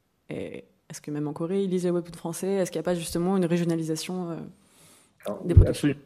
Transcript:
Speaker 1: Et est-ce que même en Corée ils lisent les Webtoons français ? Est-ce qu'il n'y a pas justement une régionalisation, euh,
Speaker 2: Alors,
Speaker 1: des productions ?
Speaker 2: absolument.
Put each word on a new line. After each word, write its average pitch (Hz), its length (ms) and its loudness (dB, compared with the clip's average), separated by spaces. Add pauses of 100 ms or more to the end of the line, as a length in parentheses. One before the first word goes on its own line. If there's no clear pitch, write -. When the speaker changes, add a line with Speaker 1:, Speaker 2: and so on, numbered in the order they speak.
(280)
Speaker 1:
Et - 360 -10 (260)
est-ce 156 100 -14
que - 100 -12
même 147 180 -4
en 147 40 -6
Corée 170 320 -2
ils 190 60 -2
lisent 180 140 0
les 180 60 2
Webtoons 170 260 -2
français ? 185 380 -4
Est-ce 180 160 0
qu'il - 80 -4
n'y 160 60 -4
a 180 60 0
pas 180 40 2
justement 175 440 0
une 175 80 2
régionalisation, 170 840 -2
euh, 160 60 -8 (880)
Speaker 2:
Alors, 101 200 -8
Speaker 1:
des 175 100 4
productions ? - 340 8
Speaker 2:
absolument. 139 180 -2